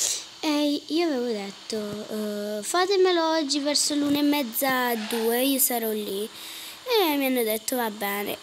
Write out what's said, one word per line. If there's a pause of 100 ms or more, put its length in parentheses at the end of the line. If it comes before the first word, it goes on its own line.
(440)
e
io
avevo
detto,
eh,
"Fatemelo
oggi
verso
l'una
e
mezza,
due,
io
sarò
lì." (580)
E
mi
hanno
detto,
"Va
bene",